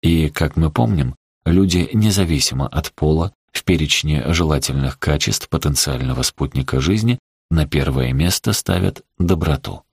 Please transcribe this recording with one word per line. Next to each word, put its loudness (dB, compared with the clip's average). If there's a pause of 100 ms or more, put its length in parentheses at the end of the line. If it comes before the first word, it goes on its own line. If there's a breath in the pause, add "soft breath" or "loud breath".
И, 2
как -2
мы 2
помним, 0 (300)
люди 2
независимо 0
от -4
пола, 0 (240)
В -10
перечне 0 (120)
желательных 0
качеств -2
потенциального -2
спутника -2
жизни 0 (320)
на 2
первое 0
место 0
ставят -2 (180)
доброту. -2 (120)